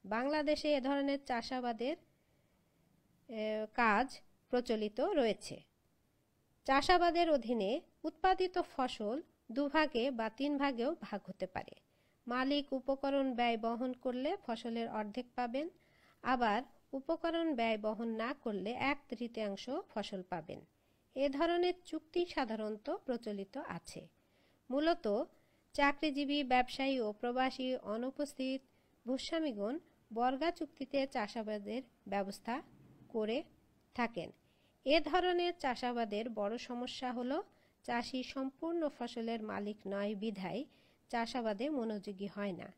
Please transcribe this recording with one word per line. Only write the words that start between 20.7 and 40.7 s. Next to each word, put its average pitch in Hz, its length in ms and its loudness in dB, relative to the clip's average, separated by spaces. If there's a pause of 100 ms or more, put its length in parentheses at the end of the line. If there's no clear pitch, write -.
এ 277 140 2
ধরনের 349 460 2 (100)
চুক্তি 349 420 -2
সাধারণত 220 640 -4
প্রচলিত 233 680 -4
আছে। 170 500 -10 (640)
মূলত 294 540 2 (480)
চাকরিজীবী, 285 720 2
ব্যবসায়ী 254 560 2
ও 214 120 0
প্রবাসী 254 640 0
অনুপস্থিত 262 840 -4 (440)
ভূস্বামীগণ 262 720 -2 (360)
বর্গা 262 360 2
চুক্তিতে 277 560 -2
চাষাবাদের 214 760 -4 (260)
ব্যবস্থা 196 540 -4 (460)
করে 226 340 -2 (520)
থাকেন। 226 360 -2 (540)
এ 302 160 6
ধরনের 349 580 2
চাষাবাদের 233 720 -2
বড় 214 280 -2
সমস্যা 247 540 -6
হল 254 300 -2 (400)
চাষি 240 400 -4
সম্পূর্ণ 302 680 -4
ফসলের 233 540 -4
মালিক 208 340 -6 (100)
নয় 202 280 -2
বিধায় 190 500 -4 (440)